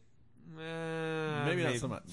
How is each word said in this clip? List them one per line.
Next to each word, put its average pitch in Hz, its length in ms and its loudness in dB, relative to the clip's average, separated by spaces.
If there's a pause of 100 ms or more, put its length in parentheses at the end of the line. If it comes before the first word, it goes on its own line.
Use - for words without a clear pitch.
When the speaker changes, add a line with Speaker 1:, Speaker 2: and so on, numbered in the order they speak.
(580)
Speaker 1:
Uh, 160 840 0
Speaker 2:
Maybe 170 180 4
not 156 100 4
Speaker 1:
may-, 120 60 2
Speaker 2:
so 127 100 -2
much. 113 140 -4 (100)